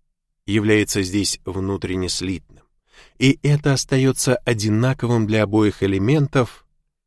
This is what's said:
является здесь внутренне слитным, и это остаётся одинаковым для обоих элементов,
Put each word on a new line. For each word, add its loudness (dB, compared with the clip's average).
является 2
здесь -4
внутренне -4
слитным, -8
и 2
это 2
остаётся 0
одинаковым 0
для 2
обоих 2
элементов, 0